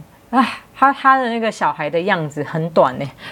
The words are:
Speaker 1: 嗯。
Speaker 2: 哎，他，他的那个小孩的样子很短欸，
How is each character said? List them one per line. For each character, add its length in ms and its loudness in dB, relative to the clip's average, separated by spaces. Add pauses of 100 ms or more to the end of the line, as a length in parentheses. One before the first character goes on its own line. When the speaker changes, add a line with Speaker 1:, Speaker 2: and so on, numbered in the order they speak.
(300)
Speaker 1:
嗯。 100 2
Speaker 2:
哎， 180 -2 (160)
他， 180 4
他 260 4
的 120 -2
那 80 -4
个 120 -2
小 220 -2
孩 160 -6
的 120 -2
样 280 0
子 140 -6
很 280 -4
短 280 4
欸， 100 -6 (240)